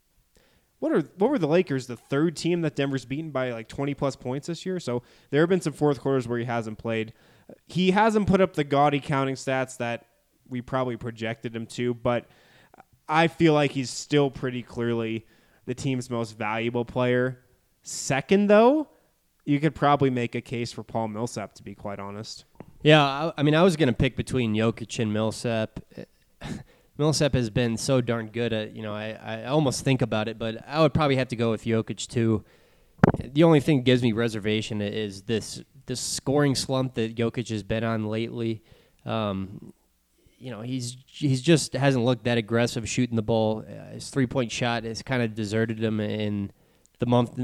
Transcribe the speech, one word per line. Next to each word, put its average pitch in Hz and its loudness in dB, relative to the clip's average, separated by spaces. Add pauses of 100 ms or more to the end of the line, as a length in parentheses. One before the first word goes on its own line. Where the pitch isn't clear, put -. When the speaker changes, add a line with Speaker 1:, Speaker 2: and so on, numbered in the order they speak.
(800)
Speaker 1:
what 302 0
are, 226 4 (160)
what 202 2
were 285 2
the 165 2
Lakers, 143 2
the 120 -8
third 151 0
team 170 -2
that 156 -2
Denver's 139 -2
beaten 151 -8
by, 131 -2
like, 113 -8
twenty 143 -4
plus 135 -4
points 131 -6
this 170 -8
year? 185 -4
So 123 -4 (280)
there 139 2
have 170 4
been 185 2
some 160 -2
fourth 143 0
quarters 135 0
where 120 -4
he 120 -4
hasn't 117 -6
played. 113 -4 (540)
He 185 2
hasn't 214 4
put 185 4
up 185 2
the 147 0
gaudy 143 4
counting 135 -2
stats 131 -4
that 117 -6 (420)
we 127 -6
probably 127 -4
projected 113 -8
him 117 -8
to, 123 -2
but 120 -2 (840)
I 160 4
feel 160 4
like 147 4
he's 131 -4
still 143 0
pretty 127 -6
clearly 113 -4 (400)
the 123 -6
team's 127 -4
most 113 -6
valuable 113 -2
player. 123 0 (420)
Second, 190 0
though, 240 6 (560)
you 143 2
could 151 0
probably 143 4
make 120 -2
a 120 -4
case 117 -6
for 113 -12
Paul 113 -4
Millsap, 107 -6
to - -20
be 101 -14
quite 101 -10
honest. 101 -12 (380)
Speaker 2:
Yeah, 151 8
I, 143 -2
I 151 0
mean, 151 4
I 165 6
was 180 4
gonna 139 4
pick 131 0
between 123 -2
Jokic 110 -2
and 107 -2
Millsap. 110 -4 (640)
<laughs> - -10 (460)
Millsap 147 2
has 123 0
been 117 0
so 131 0
darn 117 -4
good 113 -4
at, 110 -4
you 113 -12
know, 107 -8
I, 107 -8
I 113 -10
almost 139 0
think 135 2
about 110 -2
it, 113 -8
but 113 -6
I 143 -2
would 160 6
probably 147 2
have 131 0
to 123 -6
go 113 2
with 110 -2
Jokic 113 -2
too. 113 2 (760)
The 135 0
only 165 8
thing 151 4
that 123 0
gives 127 4
me 120 2
reservation 107 -2
is 104 -6
this, 110 -4 (240)
this 123 -8
scoring 143 0
slump 131 -2
that 113 -2
Jokic 117 -2
has 110 -4
been 110 -2
on 113 -2
lately. 113 -4 (460)
Um, 101 -6 (640)
you 127 -14
know, 104 -12
he's, 123 -6 (100)
he's 131 0
just 156 4
hasn't 131 2
looked 123 0
that 120 2
aggressive 117 0
shooting 120 0
the 110 2
ball. 110 2
Uh, 101 -16
his - -14
three-point 127 0
shot 117 -2
has 113 -8
kinda 123 0
deserted 110 -2
him 110 0
in 104 -2 (480)
the 123 0
month 120 2